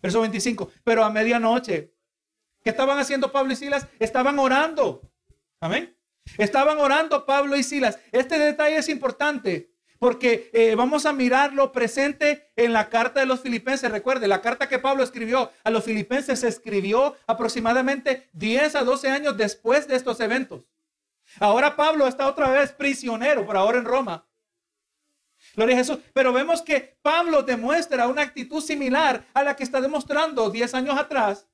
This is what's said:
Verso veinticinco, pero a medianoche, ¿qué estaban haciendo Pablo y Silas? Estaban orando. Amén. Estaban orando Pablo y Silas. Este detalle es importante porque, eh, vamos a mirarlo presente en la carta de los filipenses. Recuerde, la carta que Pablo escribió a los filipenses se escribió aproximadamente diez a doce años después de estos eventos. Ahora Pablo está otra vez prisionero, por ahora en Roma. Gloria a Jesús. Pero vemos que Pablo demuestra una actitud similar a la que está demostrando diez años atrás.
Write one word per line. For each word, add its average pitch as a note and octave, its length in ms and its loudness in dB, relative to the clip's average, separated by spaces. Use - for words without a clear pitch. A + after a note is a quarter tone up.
Verso F#3+ 200 0
veinticinco, G#3+ 500 -4
pero A3+ 200 4
a G#3+ 60 0
medianoche, A3+ 800 0
¿qué A3 80 -2
estaban C4+ 280 2
haciendo C#4 340 -2
Pablo C4+ 200 0
y A#3 40 -2
Silas? C#4+ 300 -4
Estaban C4+ 400 0
orando. C4+ 720 0
Amén. A#3 360 -4
Estaban C#4 400 2
orando D4 480 2
Pablo C#4 300 2
y C#4 60 0
Silas. C4 360 -2
Este B3+ 260 0
detalle D4+ 400 2
es D4+ 100 -4
importante C4 840 -4
porque, B3 540 0
eh, A3+ 220 4
vamos C#4 320 0
a D4+ 60 0
mirarlo C4+ 600 2
presente C#4+ 840 -2
en A#3 160 2
la G#3+ 160 0
carta A#3+ 320 0
de C4+ 60 2
los B3+ 140 0
filipenses. B3+ 500 -4
Recuerde, A3 380 -2
la G3 140 2
carta B3+ 260 -2
que B3+ 100 -2
Pablo C4+ 240 0
escribió B3 480 -2
a A3 60 0
los A3 140 0
filipenses B3 560 -4
se B3 80 0
escribió G#3+ 680 -2
aproximadamente B3 1080 -2
diez A#3+ 420 0
a C#4+ 100 2
doce C4 240 0
años C#4+ 280 -2
después A3+ 520 0
de C4 80 0
estos B3+ 240 -4
eventos. A#3 460 -4
Ahora B3+ 360 4
Pablo D4+ 300 2
está C4 200 -2
otra C#4 240 0
vez C#4 220 2
prisionero, B3+ 760 -2
por - 100 -2
ahora G#3+ 220 2
en A#3+ 60 -2
Roma. A#3 420 -2
Gloria A#3 220 4
a - 20 4
Jesús. B3+ 200 -2
Pero C4 200 2
vemos D#4+ 280 0
que C#4+ 420 -4
Pablo D#4+ 400 2
demuestra C4 680 0
una C#4 140 0
actitud C#4+ 380 -8
similar C#4+ 720 0
a C4+ 100 2
la C#4 140 0
que C#4 80 -8
está B3+ 160 -2
demostrando C#4 680 -2
diez A#3+ 240 -4
años B3+ 240 -2
atrás. B3 560 -2